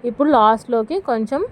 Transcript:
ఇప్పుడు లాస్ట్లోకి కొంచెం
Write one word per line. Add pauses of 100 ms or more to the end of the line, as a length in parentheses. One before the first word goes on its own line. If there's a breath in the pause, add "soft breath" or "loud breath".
(100)
ఇప్పుడు (100)
లాస్ట్లోకి (120)
కొంచెం